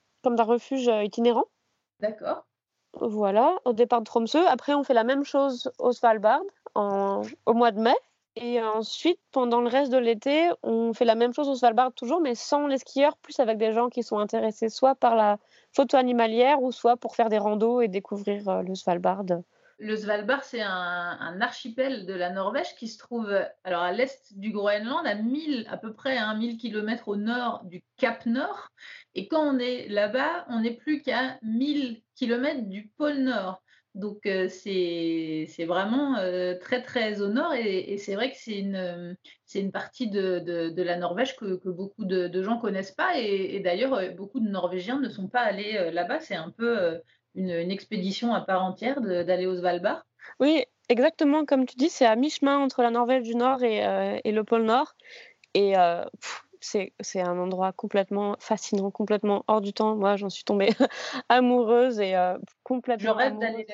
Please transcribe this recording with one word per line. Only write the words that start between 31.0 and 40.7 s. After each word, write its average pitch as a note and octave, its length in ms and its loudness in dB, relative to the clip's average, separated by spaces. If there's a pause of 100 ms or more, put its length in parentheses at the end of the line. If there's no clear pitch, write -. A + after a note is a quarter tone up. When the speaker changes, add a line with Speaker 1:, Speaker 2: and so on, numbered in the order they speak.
Speaker 2:
qu'à B3+ 400 -2
mille B3 580 -2 (140)
kilomètres B3 540 -2
du G3+ 280 -14
pôle D4 220 -2
Nord. G#3+ 420 -2 (360)
Donc, G3+ 300 -8
euh, F#3+ 220 0
c'est, E3 1000 -2
c'est - 180 -8
vraiment, A3+ 500 0
euh, F3+ 420 -2
très, B3 220 -4
très G#3+ 400 -4
au G3+ 80 -2
nord. D4+ 240 0
Et, G3+ 400 -2
et G3+ 60 -4
c'est G3+ 160 -8
vrai B3 160 -2
que - 80 -16
c'est G#3 200 -10
une, F3+ 580 -6 (280)
c'est - 160 -8
une G3 120 -4
partie G#3 360 -6
de, F#3+ 300 -2
de, E3 320 -4
de F3 120 -2